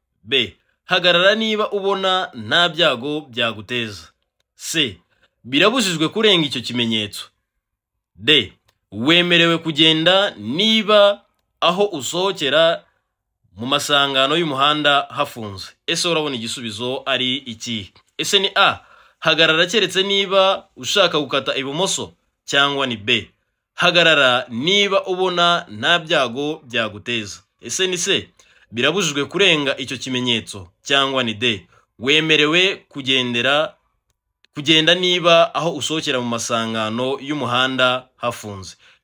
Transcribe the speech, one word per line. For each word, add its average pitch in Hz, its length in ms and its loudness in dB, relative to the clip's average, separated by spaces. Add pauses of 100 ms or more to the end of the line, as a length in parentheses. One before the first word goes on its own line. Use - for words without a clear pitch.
(220)
B, 113 340 -2 (280)
hagarara 180 500 2
niba 220 360 -2
ubona 190 640 -2
nta 139 340 0
byago 147 520 -2 (100)
byaguteza. 113 720 -6 (540)
C, 135 420 -4 (460)
birabujijwe 170 640 2
kurenga 196 380 2
icyo 123 140 -6
kimenyetso. 113 640 -4 (920)
D, 120 380 2 (400)
wemerewe 170 640 2
kugenda 160 800 2
niba 202 840 2 (360)
aho 175 240 2
usohokera 165 1000 0 (720)
mu 113 100 -10
masangano 139 720 2
y'umuhanda 147 720 2
hafunze. 117 560 -6 (200)
Ese 170 220 -2
urabona 151 280 -2
igisubizo 117 720 -8
ari 127 300 0
iki? 113 560 -10 (260)
Ese 160 200 0
ni 196 160 0
A, 170 240 4 (400)
hagarara 160 480 4
keretse 185 360 0
niba 196 760 0
ushaka 170 440 0
gukata 139 360 -4
ibumoso, 139 560 -4 (320)
cyangwa 139 420 0
ni 120 100 -4
B, 104 340 -2 (440)
hagarara 160 760 4
niba 190 580 0
ubona 175 600 0
nta 139 300 0
byago 147 640 -2
byaguteza? 113 760 -6 (200)
Ese 147 260 -4
ni 180 120 -4
C, 175 300 -2 (420)
birabujijwe 147 540 -2
kurenga 151 520 0
icyo 131 220 -8
kimenyetso, 120 680 -4 (140)
cyangwa 135 400 0
ni 113 120 -4
D, 104 320 -2 (320)
wemerewe 156 800 2
kugendera, 127 960 -2 (800)
kugenda 156 400 4
niba 175 600 4
aho 156 220 -2
usohokera 147 440 -2
mu 120 80 -4
masangano 113 920 -2
y'umuhanda 127 960 0
hafunze? 101 600 -10 (280)